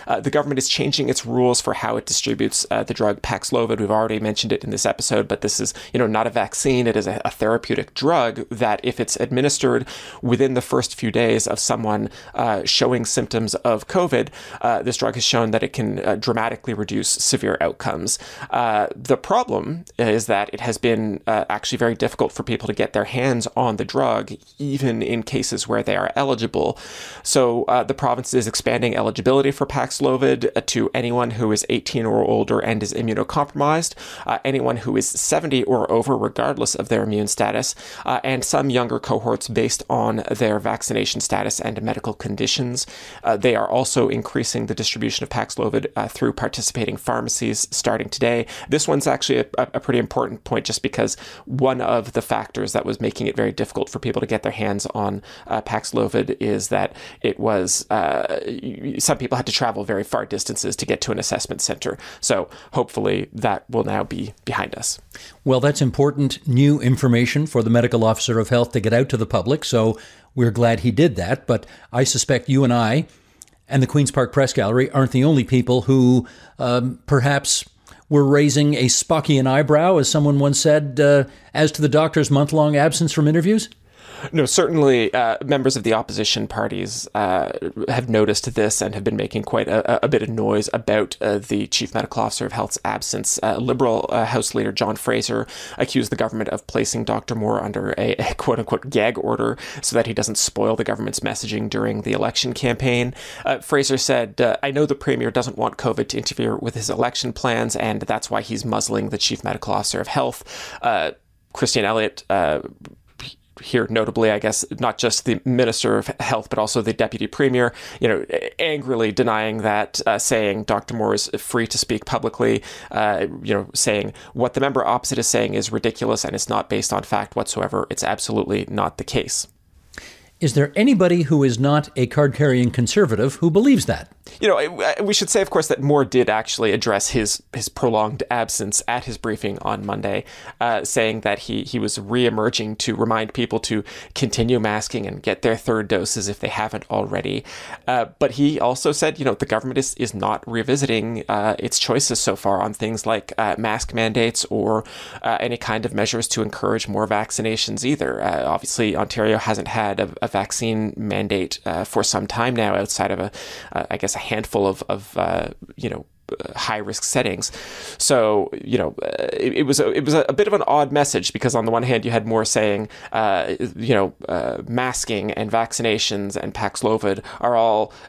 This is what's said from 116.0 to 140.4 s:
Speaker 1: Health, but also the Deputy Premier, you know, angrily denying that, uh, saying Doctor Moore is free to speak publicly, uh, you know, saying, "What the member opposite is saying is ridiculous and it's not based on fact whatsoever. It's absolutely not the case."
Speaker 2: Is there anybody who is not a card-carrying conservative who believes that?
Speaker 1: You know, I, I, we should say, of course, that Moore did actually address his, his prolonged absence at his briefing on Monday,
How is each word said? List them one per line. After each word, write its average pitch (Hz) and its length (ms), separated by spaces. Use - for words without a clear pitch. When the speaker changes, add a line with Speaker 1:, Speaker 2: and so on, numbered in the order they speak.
Speaker 1:
Health, 113 280
but 110 100
also 110 220
the 110 120
Deputy 110 340
Premier, 123 460
you 123 80
know, 98 160
angrily 131 540
denying 110 460
that, 104 480
uh, 107 120
saying 107 460
Doctor 104 300
Moore 107 200
is - 220
free 113 300
to - 120
speak - 260
publicly, 113 580
uh, 104 360
you 104 120
know, 101 200
saying, 101 380
"What 123 220
the 135 60
member 135 260
opposite 120 320
is 117 80
saying 110 280
is 107 180
ridiculous 113 520
and - 100
it's 104 140
not 107 200
based 107 240
on 101 100
fact 104 340
whatsoever. 101 540
It's - 140
absolutely 104 640
not 101 300
the - 60
case." - 420
Speaker 2:
Is 147 140
there 143 220
anybody 185 460
who 147 200
is 123 160
not 143 380
a 127 100
card-carrying 131 640
conservative 123 680
who 170 140
believes 208 360
that? - 220
Speaker 1:
You - 60
know, 185 120
I, 147 400
I, - 40
we 208 120
should - 160
say, 220 100
of 190 100
course, - 180
that 135 140
Moore 143 220
did 123 260
actually 110 420
address 107 380
his, 113 320
his - 160
prolonged 110 640
absence 113 560
at 120 180
his 113 140
briefing 107 440
on 101 220
Monday, 101 400